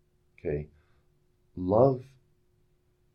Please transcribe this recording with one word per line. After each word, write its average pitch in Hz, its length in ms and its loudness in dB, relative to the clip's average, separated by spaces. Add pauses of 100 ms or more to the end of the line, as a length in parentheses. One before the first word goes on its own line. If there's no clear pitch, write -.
(400)
Okay? 76 280 -8 (880)
Love, 117 500 2 (1080)